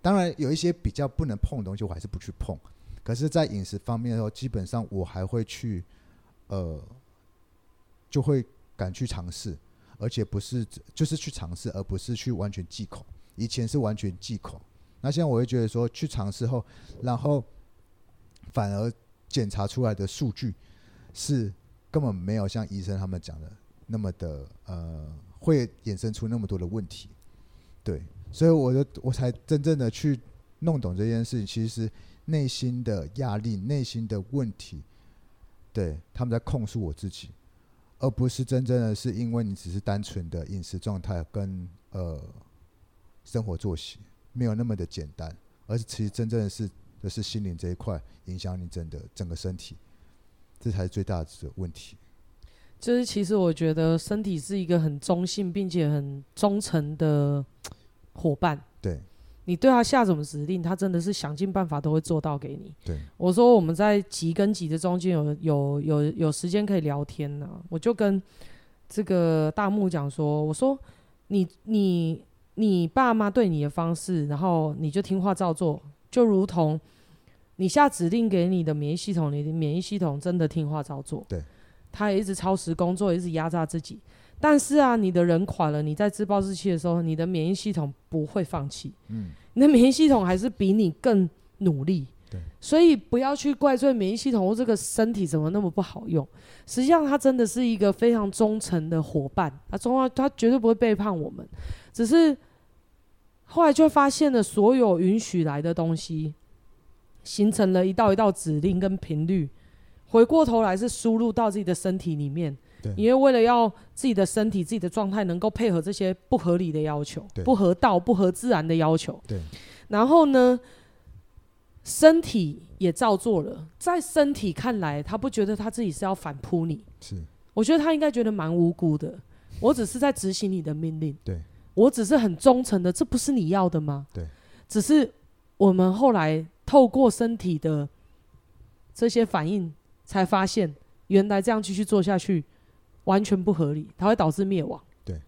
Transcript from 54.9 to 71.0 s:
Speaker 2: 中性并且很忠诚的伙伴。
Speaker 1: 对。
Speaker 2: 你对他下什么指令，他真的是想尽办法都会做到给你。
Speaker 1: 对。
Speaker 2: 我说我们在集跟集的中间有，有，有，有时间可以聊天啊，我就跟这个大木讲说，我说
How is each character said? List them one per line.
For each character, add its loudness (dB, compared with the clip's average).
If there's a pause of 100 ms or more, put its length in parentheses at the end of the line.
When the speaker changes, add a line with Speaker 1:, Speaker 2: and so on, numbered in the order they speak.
Speaker 2:
中 0
性 -4
并 -4
且 0
很 -4 (120)
忠 0
诚 -4
的 2 (720)
伙 0
伴。 -2 (180)
Speaker 1:
对。 -6 (460)
Speaker 2:
你 0
对 6
他 6
下 4
什 2
么 -6
指 -8
令， -4
他 -2
真 -2
的 0
是 -4
想 -6
尽 -4
办 -2
法 -4
都 -2
会 2
做 -2
到 -4
给 -10 (120)
你。 -18 (120)
Speaker 1:
对。 -6 (180)
Speaker 2:
我 2
说 8
我 6
们 0
在 4
集 -4
跟 2
集 -6
的 -2
中 0
间 0
有， 0
有， 0
有， 2
有 0
时 -6
间 0
可 0
以 0
聊 -2
天 -8
啊， -12 (200)
我 -6
就 0
跟 0 (640)
这 -6
个 2
大 0
木 0
讲 -4
说， -2
我 -2
说 0 (520)